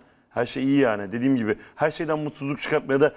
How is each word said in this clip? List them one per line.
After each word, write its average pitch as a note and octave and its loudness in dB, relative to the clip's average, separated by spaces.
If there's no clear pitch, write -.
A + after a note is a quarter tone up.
Her A#2 -2
şey C3 -6
iyi C#3 4
yani. G#2 2
Dediğim B2+ 0
gibi G#2+ 0
her D3+ 0
şeyden D3+ -4
mutsuzluk C#3+ -6
çıkartma C#3 -2
ya C#3 4
da D3 4